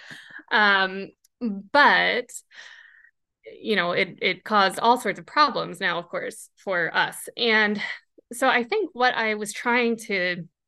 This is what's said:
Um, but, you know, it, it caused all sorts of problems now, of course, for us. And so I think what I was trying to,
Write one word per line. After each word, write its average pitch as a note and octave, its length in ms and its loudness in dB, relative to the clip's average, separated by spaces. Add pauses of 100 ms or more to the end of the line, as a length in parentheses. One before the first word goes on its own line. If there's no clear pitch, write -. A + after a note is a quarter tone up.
(500)
Um, G3 580 2 (320)
but, G3+ 880 2 (1300)
you G#3+ 160 -2
know, F3 160 0
it, F#3 300 -4
it F3+ 220 -2
caused G3 340 2
all A#3+ 200 4
sorts G3+ 200 -4
of E3+ 80 -18
problems F3+ 540 0
now, F3 180 -2
of E3+ 100 -8
course, - 480 -10
for F3 400 -4
us. E3+ 400 -2
And G#3+ 440 2 (520)
so C4 160 0
I A#3+ 160 2
think F#4+ 300 -2
what B3 200 2
I A3 200 -2
was G#3+ 180 -8
trying A#3 440 0 (100)
to, F3+ 380 -4 (240)